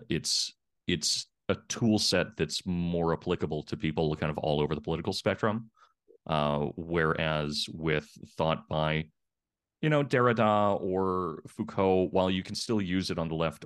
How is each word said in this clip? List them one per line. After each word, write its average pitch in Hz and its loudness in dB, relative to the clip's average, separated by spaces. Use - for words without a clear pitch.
it's, - -2
it's - -2
a 95 2
tool 107 2
set - 0
that's - -4
more 85 0
applicable 80 -4
to - -8
people 78 0
kind 78 -2
of 76 -4
all 73 0
over 73 2
the 73 -6
political 85 -2
spectrum. 107 -2
Uh, 73 0
whereas 80 0
with 78 -2
thought 80 0
by, 78 0
you 156 2
know, 147 4
Derrida 113 4
or 92 -2
Foucault, 92 2
while 92 2
you 92 0
can 104 -8
still 107 -2
use 92 -2
it 85 -2
on 82 -2
the 80 -2
left 80 -2